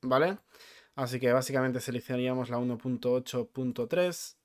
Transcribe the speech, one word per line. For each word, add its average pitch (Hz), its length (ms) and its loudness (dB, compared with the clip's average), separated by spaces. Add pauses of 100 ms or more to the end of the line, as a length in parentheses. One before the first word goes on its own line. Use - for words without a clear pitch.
¿vale? 143 360 4 (580)
Así 127 240 -4
que 123 120 4
básicamente 127 480 2
seleccionaríamos 123 720 -2
la 120 80 -2
uno 123 200 -2
punto 123 360 -2
ocho 123 340 -2
punto 123 400 -4
tres 180 580 -2